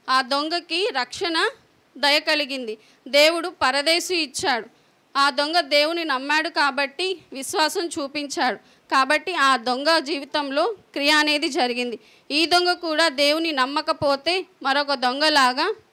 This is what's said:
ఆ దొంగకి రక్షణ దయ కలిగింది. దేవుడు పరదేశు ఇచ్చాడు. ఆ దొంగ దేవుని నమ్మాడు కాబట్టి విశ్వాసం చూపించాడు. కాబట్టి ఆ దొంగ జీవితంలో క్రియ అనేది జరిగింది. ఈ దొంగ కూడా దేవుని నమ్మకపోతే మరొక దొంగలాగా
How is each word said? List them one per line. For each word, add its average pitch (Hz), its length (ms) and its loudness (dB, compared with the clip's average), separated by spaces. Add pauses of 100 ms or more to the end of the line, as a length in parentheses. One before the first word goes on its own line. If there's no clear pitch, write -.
ఆ 262 140 2
దొంగకి 330 680 -2
రక్షణ 330 560 -2 (500)
దయ 285 220 2
కలిగింది. 269 580 -4 (300)
దేవుడు 311 400 4
పరదేశు 320 640 0
ఇచ్చాడు. 269 560 -2 (480)
ఆ 277 140 4
దొంగ 294 300 0
దేవుని 302 440 2
నమ్మాడు 294 440 -2
కాబట్టి 294 720 -2 (120)
విశ్వాసం 311 540 -2
చూపించాడు. 277 680 -4 (340)
కాబట్టి 302 440 0
ఆ 269 220 4
దొంగ 262 420 0
జీవితంలో 285 800 -2 (160)
క్రియ 285 180 0
అనేది 302 380 2
జరిగింది. 247 500 -2 (320)
ఈ 311 160 2
దొంగ 349 260 2
కూడా 330 360 0
దేవుని 302 440 0
నమ్మకపోతే 302 920 -2 (160)
మరొక 277 320 0
దొంగలాగా 277 800 2 (180)